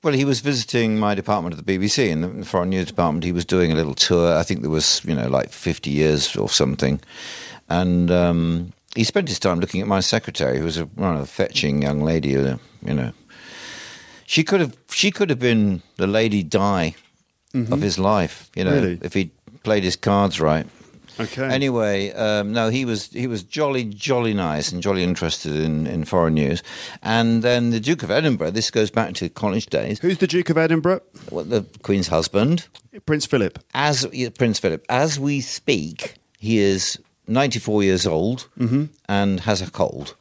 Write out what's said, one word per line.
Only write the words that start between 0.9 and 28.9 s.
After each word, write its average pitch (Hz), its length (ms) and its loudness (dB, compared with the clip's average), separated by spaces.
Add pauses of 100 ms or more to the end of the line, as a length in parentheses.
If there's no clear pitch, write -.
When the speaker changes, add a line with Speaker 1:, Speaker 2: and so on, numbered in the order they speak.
Speaker 1:
my 104 160 2
department 95 400 -2
at 73 40 -12
the 73 60 -14
B 95 140 0
B 98 100 0
C, 113 220 2
in 80 120 0
the, - 80 -4
in - 100 -10
the - 60 -10
foreign 92 240 0
news 92 180 0
department. 82 380 0
He 90 80 0
was 87 120 -2
doing 87 260 4
a 80 40 2
little 76 180 0
tour. 85 420 4
I 82 80 2
think 87 180 -4
there 69 80 -2
was, 78 360 0
you 82 80 -2
know, 62 140 -2
like, 65 220 0
fifty - 420 -6
years 73 440 2
or 50 140 -2
something. 69 500 0 (720)
And, 87 400 2
um, 87 600 2 (240)
he 113 80 2
spent 180 240 0
his 92 120 -4
time 87 200 0
looking 90 220 -6
at 104 60 -6
my 98 120 2
secretary, 71 600 -2
who 78 60 -2
was 80 120 -4
a 80 180 -4
rather 80 300 -2
fetching - 580 -2
young 73 180 -2
lady, 76 340 0
uh, 67 220 0 (260)
you - 100 -4
know. 64 180 -4 (1120)
She - 180 2
could 190 180 2
have, 131 140 -2 (140)
she - 220 2
could 196 180 0
have 135 100 0
been 107 440 2 (140)
the 95 100 0
Lady 104 360 2
Di 92 520 0 (560)
Speaker 2:
Mm-hmm. 120 220 -2
Speaker 1:
of - 80 -2
his 95 160 -2
life, 95 580 0
you 92 80 -4
know, 92 120 2
Speaker 2:
Really? 92 260 0
Speaker 1:
if - 140 -6
he'd 95 160 0 (320)
played 107 200 2
his 90 120 0
cards 101 440 2
right. 78 280 2 (520)
Speaker 2:
Okay. 123 260 -4
Speaker 1:
Anyway, 117 680 0
um, 104 420 0
no, 113 160 2
he 131 160 0
was, 110 220 -4
he - 180 -6
was 113 160 -4
jolly, 135 440 -2
jolly 113 500 0
nice 78 360 0
and 87 120 -6
jolly 95 200 2
interested 82 520 -2
in, 78 320 0
in 78 180 -4
foreign 82 300 2
news. 76 260 0 (400)
And 113 400 2
then 120 300 2
the 113 80 0
Duke 135 240 -2
of 87 80 -2
Edinburgh, 113 400 2
this 110 180 -2
goes 107 220 2